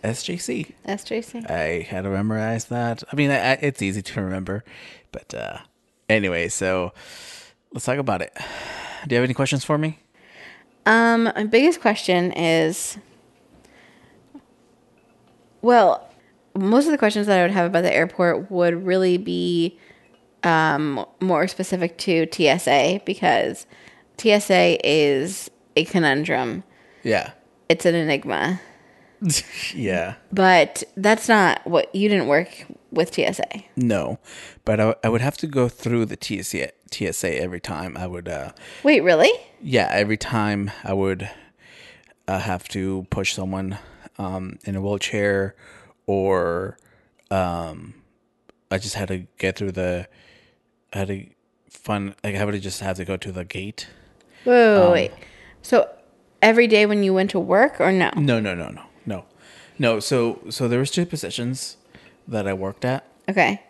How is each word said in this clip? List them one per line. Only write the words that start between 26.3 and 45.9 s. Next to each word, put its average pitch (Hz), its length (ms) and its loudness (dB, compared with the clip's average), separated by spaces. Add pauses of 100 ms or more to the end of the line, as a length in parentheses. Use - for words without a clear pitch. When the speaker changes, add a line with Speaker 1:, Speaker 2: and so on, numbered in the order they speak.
Speaker 1:
Yeah. 107 300 -2 (380)
Speaker 2:
It's 165 160 0
an 170 100 2
enigma. 147 640 -2 (600)
Speaker 1:
<laughs> 185 80 0 (440)
Yeah. 92 420 -4 (180)
Speaker 2:
But 185 500 4 (140)
that's 214 320 2
not 190 360 4
what, 165 300 0
you 202 140 2
didn't 180 180 2
work 151 380 0 (260)
with - 200 0
T - 140 -2
S - 140 -2
A. - 260 -8 (120)
Speaker 1:
No, 104 420 -2 (460)
but 107 160 2
I, 110 200 4
I 113 80 0
would 117 120 2
have 139 160 -2
to 165 100 -6
go 131 220 0
through 117 380 -2
the 101 100 -10
T 101 220 -6
S - 140 -8
A, 73 180 -4 (200)
T 101 160 -6
S - 160 -6
A 80 160 -2
every 90 220 -6
time 85 340 -10
I 90 100 -8
would, 87 220 -10
uh, 73 240 -10 (320)
Speaker 2:
Wait, 285 180 4
really? 180 300 6 (300)
Speaker 1:
Yeah, 127 320 0
every 104 240 2
time 104 540 -2 (120)
I 98 100 -6
would, 95 360 -2 (1000)
uh, 95 120 -2
have 92 300 -6
to 95 420 -4
push 95 220 -4
someone, 95 440 -6 (420)
um, 92 460 -8
in 98 100 -4
a 95 60 -4
wheelchair, 101 760 -2 (500)